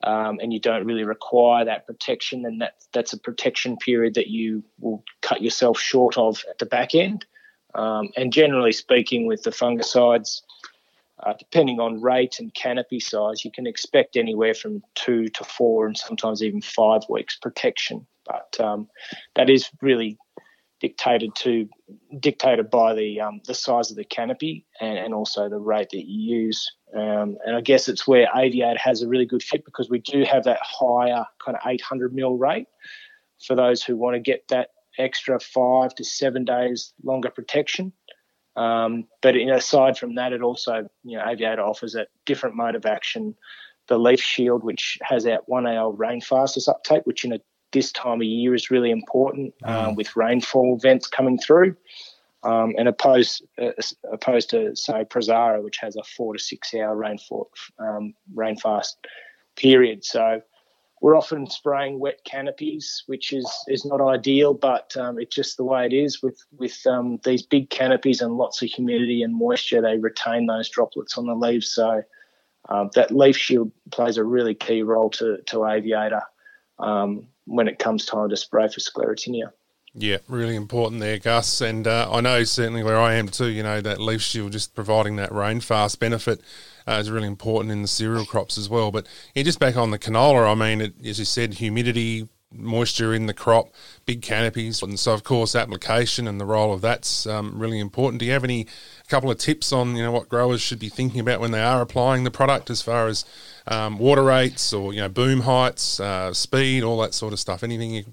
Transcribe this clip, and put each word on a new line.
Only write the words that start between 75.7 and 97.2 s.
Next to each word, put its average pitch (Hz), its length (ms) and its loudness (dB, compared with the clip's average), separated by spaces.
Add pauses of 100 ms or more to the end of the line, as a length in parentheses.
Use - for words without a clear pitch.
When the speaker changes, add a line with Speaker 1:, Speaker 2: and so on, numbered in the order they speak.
Speaker 1:
um, 104 480 -2 (200)
when 113 200 2
it 104 100 -4
comes 110 300 -2
time 107 220 -2
to 104 60 -2
spray 110 320 0
for - 120 -6
sclerotinia. - 720 -4 (420)
Speaker 2:
Yeah, 101 240 -2 (100)
really 117 280 -4
important 113 440 -2
there, 107 200 -4
Gus. 117 420 0
And, 113 240 -2
uh, 113 260 2
I 117 80 2
know 123 240 4
certainly 113 400 -2
where 110 140 2
I 113 160 4
am 113 140 0
too, 117 220 -2
you 107 120 -4
know, 107 200 -2
that 101 200 -4
leaf 110 220 -2
shield 104 280 -4
just 104 220 -8
providing 104 440 0
that 101 140 -4
rain 104 300 -2
fast 107 380 0
benefit, 113 420 -2 (460)
uh, 110 60 -2
is 107 180 -2
really 110 160 -4
important 107 440 -2
in 104 120 -4
the 101 40 -4
cereal 110 380 -2
crops - 320 -4
as 98 100 -8
well. 110 220 0
But, 104 160 -4 (300)
yeah, 135 80 -2
just 165 160 0
back 127 180 2
on 117 140 2
the 104 80 -4
canola, 117 520 6
I 107 40 4
mean, 110 260 2
it, 107 120 -6 (120)
as 107 140 -8
you 107 60 -4
said, 113 280 -2
humidity, 113 720 -2 (240)
moisture 113 600 -2
in 110 120 0
the 107 80 -4
crop, - 400 2 (320)
big 120 160 -4
canopies. 113 600 -2
And 98 180 -6
so, 117 140 2
of 107 100 -2
course, 117 320 0
application 113 720 -2
and 101 120 -6
the 101 60 -4
role 107 280 2
of 92 80 -4
that's, - 460 -2